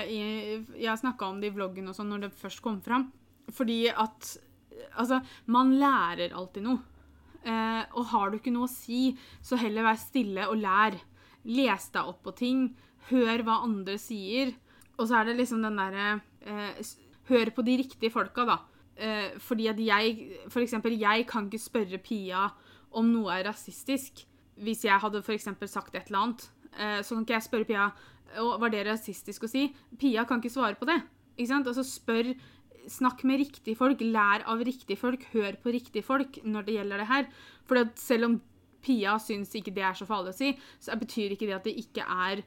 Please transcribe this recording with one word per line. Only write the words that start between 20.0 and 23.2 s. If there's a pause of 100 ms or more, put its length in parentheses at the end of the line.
for
eksempel,
jeg
kan
ikke
spørre
Pia (420)
om
noe